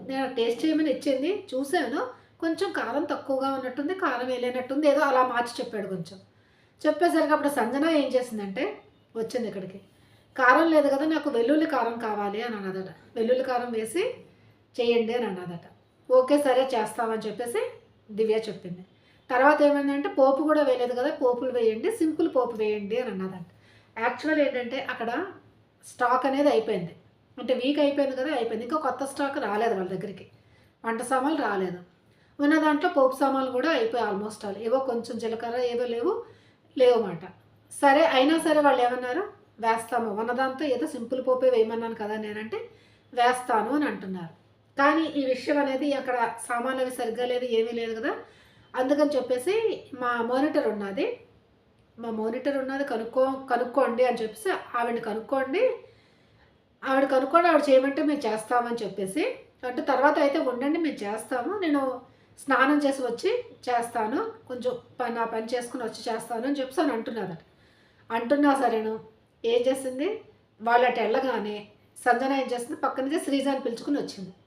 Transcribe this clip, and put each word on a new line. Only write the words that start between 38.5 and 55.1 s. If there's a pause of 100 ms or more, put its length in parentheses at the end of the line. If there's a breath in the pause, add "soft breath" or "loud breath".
వాళ్ళు
ఏమన్నారు, (360)
"వేస్తాము", (100)
ఉన్నదాంతో
ఏదో
సింపుల్
పోపే
వేయమన్నాను
కదా
నేనంటే, (540 soft breath)
"వేస్తాను"
అని
అంటున్నారు. (440)
కానీ
ఈ
విషయం
అనేది
అక్కడ (140)
సామాన్లు
అవి
సరిగ్గా
లేదు,
ఏమీ
లేదు
కదా. (640 soft breath)
అందుకని
చెప్పేసి (380)
మా
మానిటర్
ఉన్నది, (920)
మా
మానిటర్
ఉన్నది
కనుక్కో-,
కనుక్కోండి
అని
చెప్పేసి
ఆవిడని
కనుక్కోండి, (1200 soft breath)